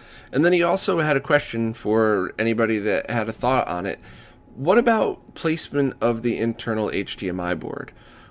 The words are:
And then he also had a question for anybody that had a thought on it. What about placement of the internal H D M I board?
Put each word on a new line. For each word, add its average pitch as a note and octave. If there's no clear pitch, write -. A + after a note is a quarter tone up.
And D3
then F3
he F3
also F3+
had D3+
a C3+
question A#2
for G#2+
anybody A2+
that G2
had A2
a -
thought C3
on F2
it. E2+
What D#3+
about A3
placement C#3+
of A2+
the A2+
internal A2
H F#2
D F#2+
M F2+
I F2
board? -